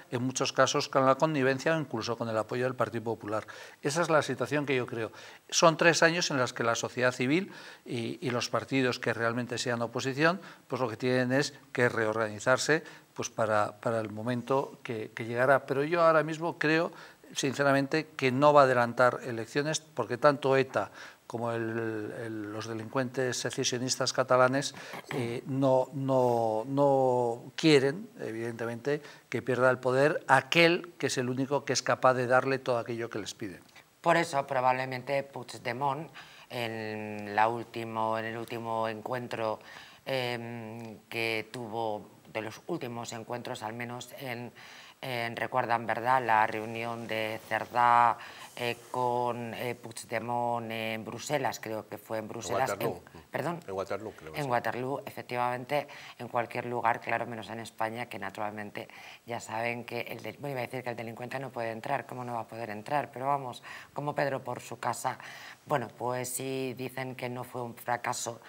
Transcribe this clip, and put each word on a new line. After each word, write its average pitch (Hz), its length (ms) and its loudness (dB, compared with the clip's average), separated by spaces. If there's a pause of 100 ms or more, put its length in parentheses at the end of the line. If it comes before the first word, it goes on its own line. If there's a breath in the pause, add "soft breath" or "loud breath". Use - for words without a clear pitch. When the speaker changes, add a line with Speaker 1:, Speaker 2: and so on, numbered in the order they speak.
Speaker 1:
en 123 140 -2
muchos 131 280 -2
casos 131 380 2
con 135 160 4
la 135 80 8
connivencia 135 640 2
o 160 40 0
incluso 113 380 -4
con 117 120 -4
el 110 100 0
apoyo 123 240 -2
del 131 100 -2
Partido 113 300 -2
Popular. 107 420 -4 (380 loud breath)
Esa 147 180 0
es 156 80 2
la 151 140 6
situación 131 420 -2
que 139 100 2
yo 123 120 0
creo. 113 240 -6 (380 loud breath)
Son 160 280 6
tres 165 240 6
años 170 300 4
en 147 60 0
los 123 160 0
que - 100 -4
la 117 100 4
sociedad 123 380 0
civil 151 400 0 (340 loud breath)
y, 117 400 -6
y 123 60 0
los 120 180 -2
partidos 127 480 0
que 120 160 0
realmente 117 460 -2
sean 120 240 -2
oposición, 135 580 2 (260 loud breath)
pues 123 140 -4
lo 123 80 0
que 110 80 -6
tienen 127 340 2
es 143 220 2 (180 loud breath)
que 123 180 4
reorganizarse, 110 920 2 (300 loud breath)
pues - 160 -6
para, 107 500 2
para 117 200 0
el 110 100 -4
momento 120 720 -2
que, 110 320 -6
que 117 120 -6
llegará. 131 420 4
Pero 139 160 0
yo 170 180 2
ahora 160 220 8
mismo 160 340 -4
creo, 160 340 2 (420 loud breath)
sinceramente, 139 840 2
que 131 160 2
no 143 220 8
va 147 80 12
a 135 40 10
adelantar 123 580 4
elecciones 143 560 -2
porque 120 380 -4
tanto 135 380 6
eta 123 360 2 (360 loud breath)
como 117 260 -4
el, 113 600 -4 (120)
el, 107 260 -8
los 107 160 -8
delincuentes 123 720 -2
secesionistas 127 720 -2
catalanes, 131 640 4 (380 loud breath)
eh, 123 320 -2
no, 131 480 4
no, 123 720 4
no 131 880 4
quieren, 151 540 6 (100)
evidentemente, 117 800 -4 (280 loud breath)
que 117 120 -2
pierda 127 280 4
el 127 80 4
poder 131 500 2
aquel 165 680 6
que 139 100 -2
es - 100 0
el 127 120 0
único 131 340 0
que - 80 -4
es 123 100 2
capaz 127 340 4
de 123 120 0
darle 127 320 4
todo 127 200 0
aquello 117 300 -6
que 113 100 -6
les 98 140 -8
piden. 92 280 -10 (400 soft breath)
Speaker 2:
Por 170 160 6
eso, 160 280 0
probablemente, 131 800 0
Puigdemont, 135 880 -6 (380 loud breath)
en 107 840 -6
la 107 140 4
último, 113 680 -2
en 110 80 -4
el 113 120 -6
último 113 520 -4
encuentro, 113 720 -4 (460 loud breath)
em, 117 920 -6 (100)
que 113 420 -2
tuvo, 110 600 -6 (240)
de 110 80 -4
los 98 260 -10
últimos 120 460 -6
encuentros, 120 500 -8
al 110 80 -6
menos 120 380 -8 (100)
en, 120 320 -8 (480 loud breath)
en, 117 380 -4
recuerdan, 117 500 0
¿verdad?, 117 380 2
la 110 200 6
reunión 113 640 -6
de 110 400 -4
Cerdá, 120 680 4 (400 loud breath)
eh, 120 200 -2 (140)
con, 120 640 -2
eh, 120 200 -6
Puigdemont 117 920 -4
en 110 360 -4
Bruselas, 120 540 -4
creo 110 280 -8
que 101 100 -10
fue 110 220 -6
en 107 80 -8
Bruselas. 113 420 -2
Speaker 3:
Waterloo. 98 320 -4 (140)
Speaker 2:
En, 85 60 -18 (100)
¿perdón? 156 340 -4
Speaker 3:
En 98 80 -8
Waterloo, 98 380 -6
creo - 220 -16
que 147 60 -6
Speaker 2:
En 151 40 -2
Speaker 3:
sí. 135 80 -2
Speaker 2:
Waterloo, 120 540 -2
efectivamente, 123 800 -2 (320 loud breath)
en 120 80 -10
cualquier 117 380 -4
lugar, 120 340 0
claro, 117 260 -4
menos 110 240 -10
en 113 120 -8
España, 113 460 -6
que 110 120 -10
naturalmente 104 680 -8 (360 loud breath)
ya 117 140 -8
saben 117 460 -4
que 117 160 -6
el 117 200 -10
del-, 110 160 -10
bueno, 143 140 -8
iba 127 80 -4
a 120 80 -4
decir 127 160 -8
que 123 80 -6
el 110 60 -8
delincuente 117 420 -8
no 135 100 -8
puede 113 220 -4
entrar, 120 340 -4
¿cómo 127 200 -10
no 120 80 -6
va 113 80 -4
a 110 60 -10
poder 113 220 -10
entrar? 117 420 -4
Pero 127 140 -8
vamos, 135 380 -2 (300 loud breath)
como 147 200 -4
Pedro 135 300 0
por 123 160 -8
su - 180 -12
casa. 123 400 -4 (480 loud breath)
Bueno, 127 220 0 (100)
pues 123 320 -4
sí 131 480 -4
dicen 127 380 -8
que 127 140 -6
no 123 160 -8
fue 127 180 -8
un 120 100 -8
fracaso 120 760 -4